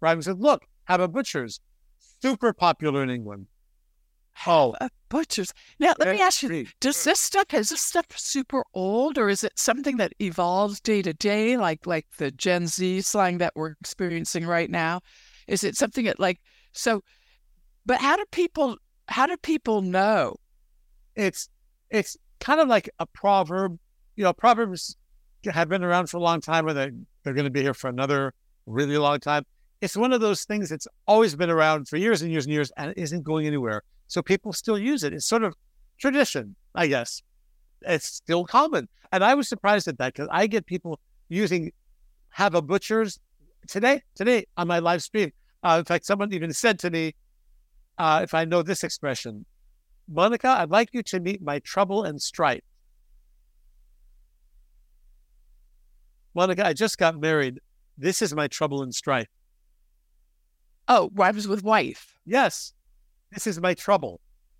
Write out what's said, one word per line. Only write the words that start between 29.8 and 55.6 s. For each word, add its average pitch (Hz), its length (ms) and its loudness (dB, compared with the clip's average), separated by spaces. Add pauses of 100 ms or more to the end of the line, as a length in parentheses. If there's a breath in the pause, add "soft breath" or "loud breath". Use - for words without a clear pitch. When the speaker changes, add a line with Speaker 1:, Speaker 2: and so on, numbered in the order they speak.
Speaker 1:
It's 196 160 -6
one 247 160 2
of 233 80 2
those 208 220 0
things 208 260 -4
that's 151 180 -10 (200)
always 214 280 6
been 170 140 0
around 156 380 4
for 151 100 -4
years 196 240 2
and 165 100 -4
years 151 140 0
and 147 80 -4
years, 147 240 -2
and 151 140 -6
it 190 60 -10
isn't 170 260 -6
going 156 240 -2
anywhere. 120 340 -2 (260)
So 180 140 -2
people 196 320 -2
still 214 240 -2
use 226 260 -2
it. 147 100 -4
It's 151 120 -8
sort 226 180 0
of 180 100 -2 (460)
tradition, 240 560 0 (200)
I 170 120 2
guess. 131 340 -2 (600)
It's 165 240 -2
still 170 360 -2
common. 247 460 0 (220 soft breath)
And 190 120 2
I 247 120 6
was 277 120 0
surprised 202 400 0
at 139 120 -6
that, 131 160 -2
'cause 143 160 -8
I 185 160 2
get 208 180 -2
people 170 340 -8 (300)
using 170 420 -2 (600)
"have 196 240 0
a 170 60 4
butcher's" 196 580 -2 (480)
today, 247 340 0 (140)
today 226 300 2 (120)
on 175 100 -2
my 170 120 2
live 170 240 2
stream. 190 280 -2 (320)
Uh, 170 160 4
in 165 60 -2
fact, 170 200 -2
someone 202 280 -2
even 165 200 -6
said 220 260 2
to 175 100 -4
me, 160 260 -2 (840)
uh, 160 240 4
if - 100 -4
I 160 120 2
know 170 180 2
this 180 200 -2
expression, 120 640 -6 (640)
"Monica, 202 420 2
I'd 175 220 2
like 214 200 4
you 240 120 -4
to 185 160 -4
meet 185 220 -4
my 147 180 -4
trouble 196 440 -2
and 151 180 -6
strife." 143 420 -2 (3750)